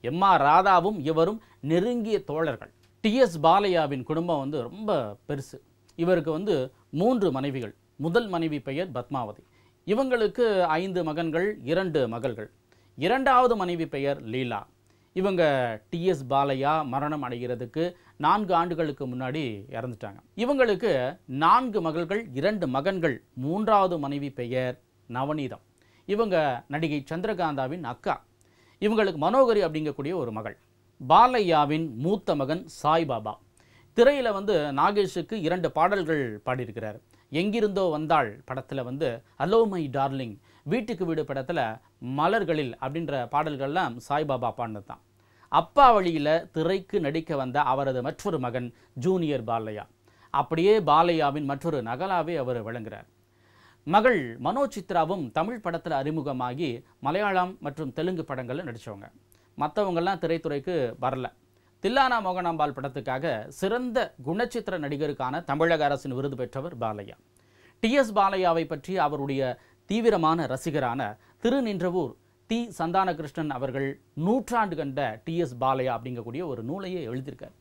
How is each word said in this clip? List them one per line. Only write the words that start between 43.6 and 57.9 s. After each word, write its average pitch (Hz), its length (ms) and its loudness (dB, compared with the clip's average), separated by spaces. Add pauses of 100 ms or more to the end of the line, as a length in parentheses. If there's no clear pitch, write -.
சாய்பாபா 139 480 0
பாடினது 110 260 -8
தான். - 180 -16 (460)
அப்பா 247 440 6
வழியில 170 600 2
திரைக்கு 185 480 -2
நடிக்க 156 360 -2
வந்த 131 260 0
அவரது 131 400 0
மற்றொரு 156 380 -4
மகன் 123 340 -6 (200)
ஜூனியர் 151 500 0
பாலையா. 110 440 -4 (420)
அப்படியே 165 500 4
பாலையாவின் 151 680 4
மற்றொரு 143 360 -4
நகலாவே 165 540 -4
அவர் 123 300 -4
விளங்குறார். 110 420 -10 (760)
மகள் 170 540 2
மனோ 226 300 -2
சித்ராவும் 175 640 -2
தமிழ் 214 320 -2
படத்துல 165 280 -4
அறிமுகமாகி 135 920 -4 (160)
மலையாளம் 185 600 0
மற்றும் 147 340 -8